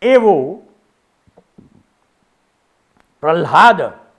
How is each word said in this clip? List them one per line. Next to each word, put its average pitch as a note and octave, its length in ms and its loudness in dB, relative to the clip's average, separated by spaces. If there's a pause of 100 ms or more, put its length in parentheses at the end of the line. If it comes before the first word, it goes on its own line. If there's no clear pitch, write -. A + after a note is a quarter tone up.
એવો A3+ 340 2 (2750)
પ્રહલાદ E3 580 0 (380)